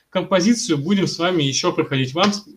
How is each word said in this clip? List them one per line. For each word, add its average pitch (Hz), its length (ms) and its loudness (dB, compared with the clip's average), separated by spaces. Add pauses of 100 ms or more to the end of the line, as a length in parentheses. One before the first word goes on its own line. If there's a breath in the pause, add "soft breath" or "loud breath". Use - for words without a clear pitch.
(100)
композицию 185 680 0
будем 175 280 0
с - 120 -6
вами 170 260 0
ещё 139 280 0
проходить. 135 420 -2
Вам 202 180 2
с-, - 120 -10 (120)